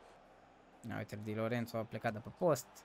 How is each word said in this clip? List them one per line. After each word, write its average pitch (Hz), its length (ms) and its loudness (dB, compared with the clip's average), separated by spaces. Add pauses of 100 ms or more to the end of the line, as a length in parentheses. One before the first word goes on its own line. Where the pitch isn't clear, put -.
(880)
Ia 104 80 -2
uite, 107 260 -6
Di 107 120 -2
Lorenzo 113 420 2
a 110 60 0
plecat 113 300 -2
de 107 60 -4
pe 110 180 -10
post. 160 300 6 (180)